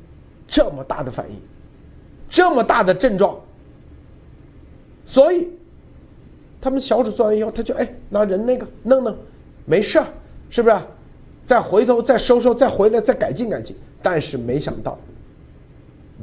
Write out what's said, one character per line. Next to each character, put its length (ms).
这 240
么 120
大 180
的 80
反 200
应， 80
这 240
么 80
大 220
的 100
症 240
状， 200
所 260
以 160
他 100
们 100
小 220
鼠 80
做 180
完 100
以 40
后， 80
他 140
就， 120
哎， 140
拿 160
人 200
那 120
个 100
弄 180
弄， 140
没 160
事 180
儿， 80
是 120
不 80
是？ 60
再 160
回 240
头 160
再 160
收 220
收， 140
再 140
回 220
来 100
再 140
改 180
进 180
改 120
进。 120
但 180
是 180
没 220
想 220
到， 160